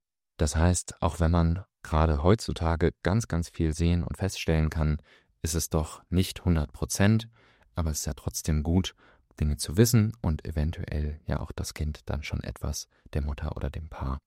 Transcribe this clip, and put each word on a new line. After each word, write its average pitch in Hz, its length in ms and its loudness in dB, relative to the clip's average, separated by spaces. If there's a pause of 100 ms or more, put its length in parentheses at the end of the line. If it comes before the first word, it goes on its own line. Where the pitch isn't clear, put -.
(360)
Das 80 200 0
heißt, 87 460 2
auch 85 180 0
wenn 82 100 4
man 85 340 4 (180)
gerade 78 400 2
heutzutage 85 720 2 (100)
ganz, 104 260 0
ganz 85 220 -2
viel 80 240 0
sehen 85 300 2
und - 120 -6
feststellen 80 540 0
kann, 78 280 0 (440)
ist 80 120 -4
es 82 140 -2
doch - 400 -2
nicht - 380 0
hundert 80 260 2
Prozent, 110 560 0 (460)
aber 82 160 0
es 78 100 -4
ist - 60 -6
ja 73 80 -4
trotzdem - 480 -2
gut, 85 320 2 (440)
Dinge 73 200 0
zu - 180 -4
wissen 113 360 6 (100)
und 78 240 -2
eventuell 76 800 -4
ja - 140 -2
auch - 120 -10
das - 220 -8
Kind 73 320 -4
dann 71 160 -4
schon - 200 -6
etwas - 460 -8 (240)
der 76 100 -2
Mutter - 320 -6
oder - 140 -6
dem 78 220 -10
Paar 67 360 -6